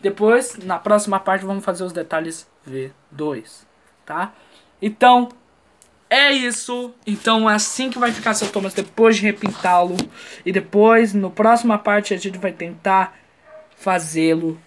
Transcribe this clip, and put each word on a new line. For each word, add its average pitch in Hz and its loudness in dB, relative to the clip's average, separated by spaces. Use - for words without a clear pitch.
Depois, 220 0
na 185 -6
próxima 208 0
parte, 190 -2
vamos 196 -6
fazer 185 -4
os 180 -10
detalhes 165 -8
V 135 -10
dois, 143 -10
tá? 175 -8
Então, 247 4
é 277 4
isso. 247 -6
Então, 220 0
é 208 2
assim 247 -4
que 240 -10
vai 240 0
ficar 214 -4
seu 208 -4
Thomas 196 -6
depois 226 2
de 196 -2
repintá-lo. 185 0
E 180 -4
depois, 214 4
no 190 -2
próxima 226 2
parte, 208 0
a 185 -4
gente 185 -8
vai 185 -6
tentar 185 -2
fazê-lo 160 -2